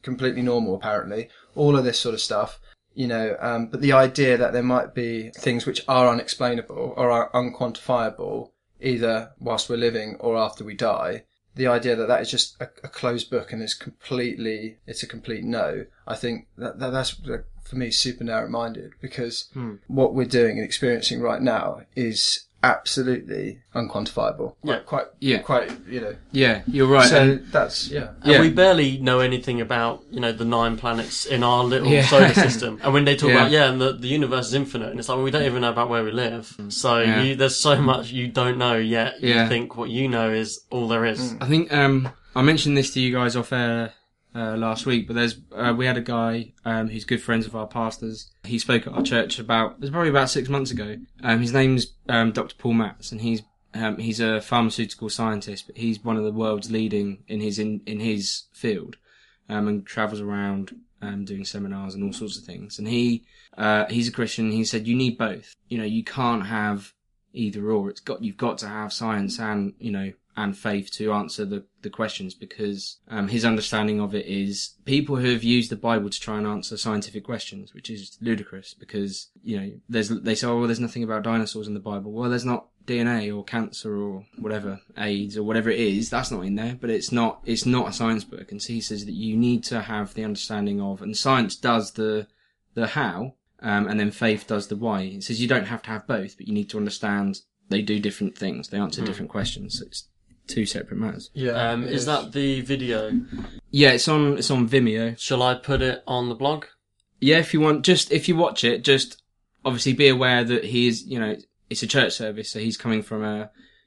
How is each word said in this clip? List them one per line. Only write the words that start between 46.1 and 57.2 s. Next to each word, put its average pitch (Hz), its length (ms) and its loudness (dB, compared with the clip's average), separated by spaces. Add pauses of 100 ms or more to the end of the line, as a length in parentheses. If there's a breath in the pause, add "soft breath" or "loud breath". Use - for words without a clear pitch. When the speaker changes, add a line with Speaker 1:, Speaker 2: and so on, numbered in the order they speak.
Speaker 3:
um, 113 260 -2
who's 110 140 -8
good 120 160 -2
friends 113 260 0
of 113 100 -10
our 107 100 -8
pastors. 113 640 -6 (140)
He 117 140 -2
spoke 117 280 0
at - 60 -12
our - 100 -2
church - 380 0
about, 113 320 0
it - 80 -20
was 139 100 -6
probably 165 200 0
about 135 200 4
six 131 180 -2
months 135 220 -2
ago. 107 260 -8 (280)
Um, 117 160 4
his 120 120 0
name's, 131 420 4 (140)
um, 117 220 4
Doctor - 260 -4
Paul 117 180 -2
Matz, 110 360 -2
and 110 120 -10
he's, 113 200 -2 (320)
um, 110 220 -2
he's 113 240 -4
a 110 220 2
pharmaceutical 113 640 -2
scientist, 104 580 -6
but - 120 -20
he's 113 260 -4
one 113 140 -2
of 107 60 -2
the 107 60 -2
world's 107 400 -2
leading 104 560 -2